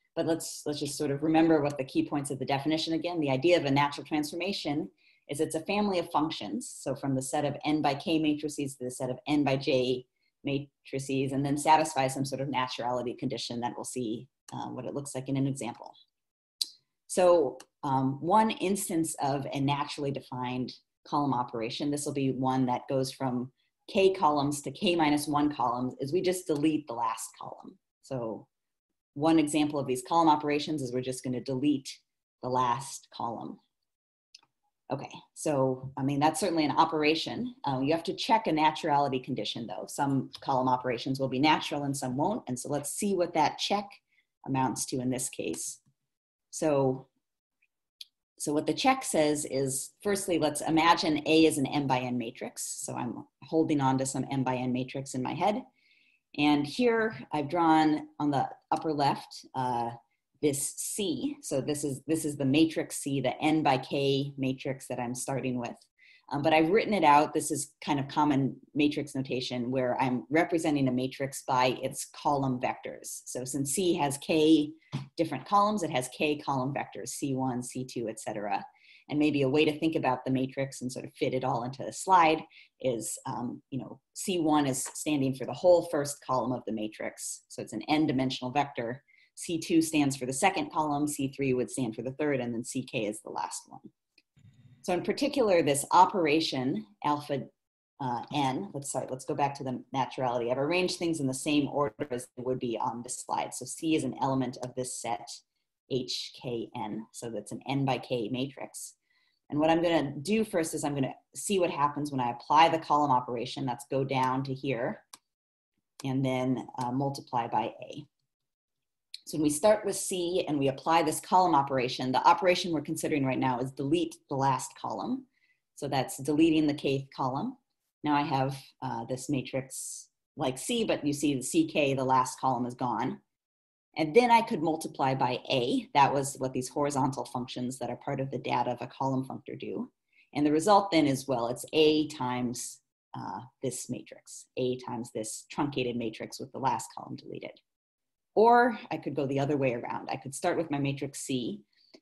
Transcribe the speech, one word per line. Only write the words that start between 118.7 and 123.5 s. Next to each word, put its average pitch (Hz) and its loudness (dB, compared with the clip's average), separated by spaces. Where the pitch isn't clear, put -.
So - -8
when 156 0
we 147 4
start 214 4
with 196 -2
C 180 -2
and 147 -2
we 135 2
apply 165 2
this 147 -2
column 185 4
operation, 135 0
the 127 2
operation 180 4
we're 156 0
considering 151 -2
right 131 0
now 127 0